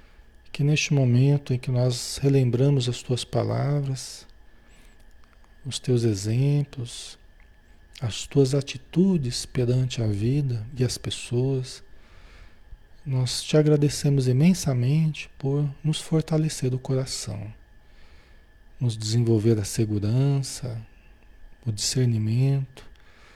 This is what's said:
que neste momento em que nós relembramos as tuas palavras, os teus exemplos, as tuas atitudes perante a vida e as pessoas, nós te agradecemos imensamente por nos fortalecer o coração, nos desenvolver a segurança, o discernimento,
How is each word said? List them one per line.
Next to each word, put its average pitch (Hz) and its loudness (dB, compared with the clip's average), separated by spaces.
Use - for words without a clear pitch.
que - -4
neste 147 0
momento 135 4
em 123 -2
que - -6
nós 123 -2
relembramos 135 2
as - -8
tuas 123 -4
palavras, 127 -2
os 127 -8
teus 120 2
exemplos, 120 -2
as - -6
tuas 139 4
atitudes 151 0
perante 123 0
a 110 0
vida 113 0
e 127 2
as 120 -2
pessoas, 127 -4
nós 127 -2
te - 2
agradecemos 147 4
imensamente 143 2
por 143 0
nos 156 0
fortalecer 156 0
o 127 -4
coração, 110 -4
nos 117 -2
desenvolver 113 2
a 104 -4
segurança, 117 -2
o 117 -4
discernimento, 123 0